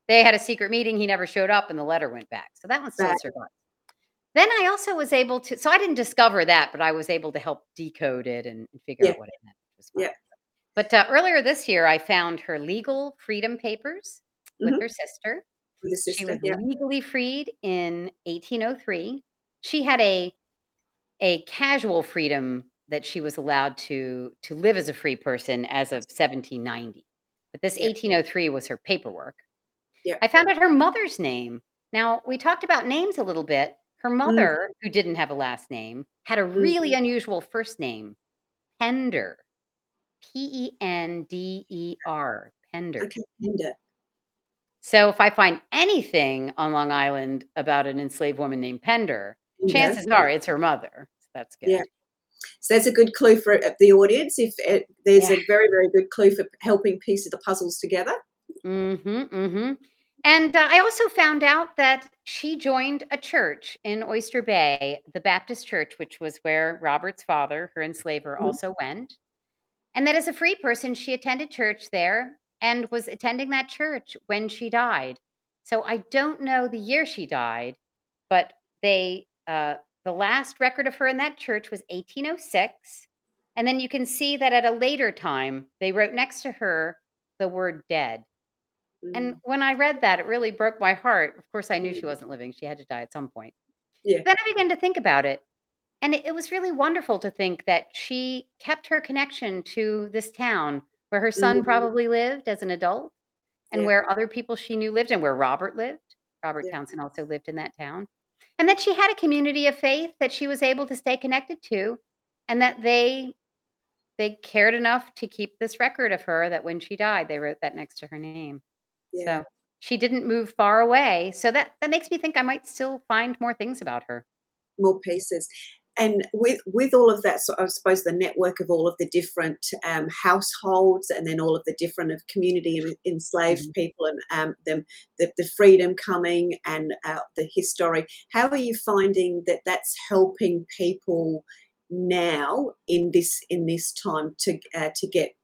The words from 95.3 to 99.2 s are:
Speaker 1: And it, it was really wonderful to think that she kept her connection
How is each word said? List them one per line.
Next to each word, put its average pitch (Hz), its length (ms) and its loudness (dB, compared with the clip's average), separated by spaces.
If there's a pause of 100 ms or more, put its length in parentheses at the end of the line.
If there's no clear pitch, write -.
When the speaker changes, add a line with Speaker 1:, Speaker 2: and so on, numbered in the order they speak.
Speaker 1:
And 294 140 0
it, 294 100 -4
it 320 100 -6
was 330 160 -10
really 370 200 -4
wonderful 285 480 -2
to 202 120 -6
think 185 340 -4
that 175 280 0
she 254 540 -8 (120)
kept 311 280 -8
her 311 140 0
connection 269 640 -6